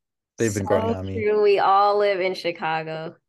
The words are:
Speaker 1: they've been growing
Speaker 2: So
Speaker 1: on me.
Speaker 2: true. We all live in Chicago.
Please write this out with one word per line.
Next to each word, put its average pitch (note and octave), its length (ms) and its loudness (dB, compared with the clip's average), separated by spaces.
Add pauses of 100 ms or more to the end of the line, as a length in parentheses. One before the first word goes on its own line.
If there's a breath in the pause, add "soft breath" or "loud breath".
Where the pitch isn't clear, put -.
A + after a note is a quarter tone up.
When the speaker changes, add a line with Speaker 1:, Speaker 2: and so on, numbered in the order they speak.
(380)
Speaker 1:
they've A2+ 140 0
been G2 140 -2
growing A3+ 260 0
Speaker 2:
So - 60 -6
Speaker 1:
on - 80 -8
me. F#2+ 80 -6
Speaker 2:
true. G#3+ 280 0
We G3+ 160 4
all G3+ 400 4
live G3+ 220 2
in F#3 140 -2
Chicago. D#3+ 800 -6 (120)